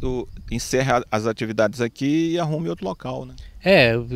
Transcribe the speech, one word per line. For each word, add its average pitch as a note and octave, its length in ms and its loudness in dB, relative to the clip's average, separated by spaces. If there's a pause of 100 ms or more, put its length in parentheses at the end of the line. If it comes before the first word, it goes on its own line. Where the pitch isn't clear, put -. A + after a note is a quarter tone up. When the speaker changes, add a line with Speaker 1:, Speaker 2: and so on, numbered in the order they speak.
Speaker 1:
o, B2+ 240 -2 (240)
encerre B2 400 0
a, A#2+ 180 2
as G#2+ 160 0
atividades A2 540 0
aqui D3 520 0
e E3+ 80 -2
arrume D#3+ 280 -2
outro E3+ 180 -6
local, C3 400 -8
né? B2+ 80 -16 (300)
Speaker 2:
É, C#3 340 8
o A#2 80 -4 (100)